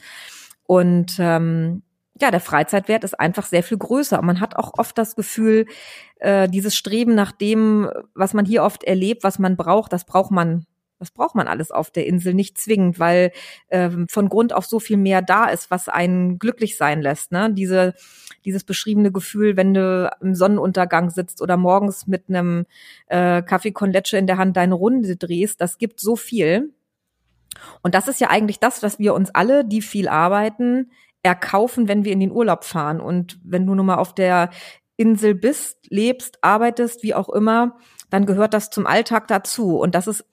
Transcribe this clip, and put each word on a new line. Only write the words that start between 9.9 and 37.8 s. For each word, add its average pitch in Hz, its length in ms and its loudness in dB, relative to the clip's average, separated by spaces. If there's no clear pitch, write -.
das - 120 -4
braucht 190 260 0
man, 170 340 0
das - 140 -16
braucht - 240 -2
man - 140 -2
alles 107 220 -6
auf - 200 -4
der - 160 -4
Insel 180 260 -2
nicht 190 240 -2
zwingend, 185 420 0
weil, 175 340 2
ähm, 175 400 -2
von 202 200 0
Grund 233 240 2
auf 190 120 -2
so 226 140 -2
viel 214 160 -2
mehr 190 260 2
da 196 260 2
ist, - 220 -4
was 180 200 -4
einen 180 500 0
glücklich 220 380 -4
sein 147 240 0
lässt, 143 320 -4
ne? 208 200 0
Diese, 185 420 0
dieses 190 180 -4
beschriebene 208 480 0
Gefühl, 202 460 -2
wenn 190 160 4
du 185 360 0
im 185 140 -2
Sonnenuntergang 180 720 2
sitzt 180 320 -8
oder 180 160 0
morgens 190 500 0
mit 185 220 -4
einem, 175 360 -2
äh, 175 340 2
Kaffee 190 320 -2
con 196 180 -2
Leche 196 260 0
in 190 80 2
der 185 120 0
Hand 190 180 2
deine 180 200 2
Runde 202 420 0
drehst, 180 420 -4
das 175 180 -4
gibt 220 220 -6
so 220 160 0
viel. 220 580 0
Und 175 120 0
das 190 140 2
ist 269 140 -2
ja 240 80 2
eigentlich 208 320 0
das, - 200 0
was 208 180 -4
wir 208 140 2
uns 190 180 0
alle, 262 340 2
die 214 160 -2
viel 202 260 -4
arbeiten, 214 840 0
erkaufen, 202 640 0
wenn 202 180 2
wir 202 80 -2
in 190 60 2
den 190 120 0
Urlaub 208 320 0
fahren. 156 380 -4
Und 175 420 -4
wenn 180 220 -2
du 190 100 0
nun 190 120 2
mal 185 80 2
auf 185 180 -2
der 180 380 2
Insel 214 400 4
bist, 233 440 -2
lebst, 233 520 -2
arbeitest, 226 600 0
wie 214 120 -2
auch 196 140 -4
immer, 233 480 0